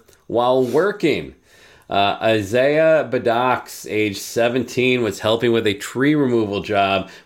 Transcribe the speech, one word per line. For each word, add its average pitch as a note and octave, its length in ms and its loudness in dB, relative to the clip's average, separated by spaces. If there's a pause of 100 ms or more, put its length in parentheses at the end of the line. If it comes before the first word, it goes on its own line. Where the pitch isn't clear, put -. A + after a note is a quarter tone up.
(280)
while B2 360 2
working. B2+ 720 -2 (560)
Uh, G2+ 320 0
Isaiah B2+ 880 2
Badox, A#2+ 800 -2
age G#2 260 -2
seventeen, B2 840 0
was G2+ 160 -4
helping A#2 320 0
with A2+ 160 0
a G#2 60 0
tree C3+ 420 -2
removal A#2 460 0
job G2 480 0 (160)